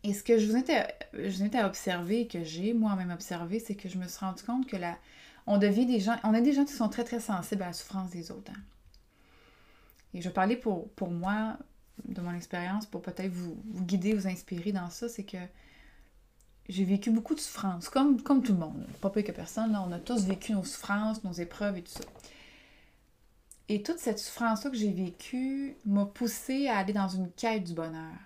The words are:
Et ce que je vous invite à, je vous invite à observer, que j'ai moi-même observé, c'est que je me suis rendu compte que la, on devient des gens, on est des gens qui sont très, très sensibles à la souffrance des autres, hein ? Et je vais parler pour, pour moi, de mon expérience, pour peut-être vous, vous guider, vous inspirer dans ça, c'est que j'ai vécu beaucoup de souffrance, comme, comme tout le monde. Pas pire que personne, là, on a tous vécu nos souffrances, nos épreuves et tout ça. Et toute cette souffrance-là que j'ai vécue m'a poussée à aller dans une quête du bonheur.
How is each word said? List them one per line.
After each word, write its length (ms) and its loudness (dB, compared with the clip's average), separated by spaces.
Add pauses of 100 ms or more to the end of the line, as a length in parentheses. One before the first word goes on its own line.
Et 80 0
ce 100 -4
que 160 8
je 80 6
vous 80 2
invite 160 2
à, 160 4 (280)
je 160 -4
vous 120 -2
invite 120 2
à 120 4
observer, 640 0
que 160 -4
j'ai 300 0
moi-même 360 2
observé, 480 -4
c'est 160 -4
que 140 -10
je 100 -4
me 80 -4
suis 180 -8
rendu 180 -6
compte 240 0
que 100 -6
la, 220 -4 (480)
on 100 4
devient 300 6
des 120 4
gens, 240 2
on 120 6
est 80 6
des 100 8
gens 140 6
qui 80 -8
sont 160 2
très, 140 -2
très 160 -2
sensibles 420 -2
à 60 -4
la 40 -6
souffrance 380 -6
des 200 -8
autres, 240 -12
hein ? 60 -12 (1500)
Et 80 -8
je 80 -4
vais 60 -6
parler 220 4
pour, 340 -2
pour 200 -6
moi, 460 0 (480)
de 160 -8
mon 140 -4
expérience, 520 -4
pour 160 -10
peut-être 300 -4
vous, 240 -6 (140)
vous 140 -4
guider, 300 2
vous 120 0
inspirer 460 -4
dans 180 -2
ça, 180 -8
c'est 160 -8
que 140 -10 (1300)
j'ai 160 0
vécu 260 2
beaucoup 240 4
de 60 -4
souffrance, 480 -4
comme, 340 6
comme 200 6
tout 100 4
le 60 6
monde. 280 -4 (140)
Pas 100 2
pire 140 0
que 80 -4
personne, 400 -2
là, 140 2
on 60 -2
a 60 -4
tous 260 0
vécu 280 0
nos 120 2
souffrances, 600 -2
nos 80 -4
épreuves 460 -2
et 40 -8
tout 100 -18
ça. 120 -10 (1600)
Et 140 0
toute 160 -2
cette 200 -2
souffrance-là 520 -2
que 60 -4
j'ai 160 2
vécue 920 -4
m'a 200 4
poussée 640 -2
à 100 2
aller 140 0
dans 160 2
une 220 -2
quête 340 0
du 100 -6
bonheur. 520 -6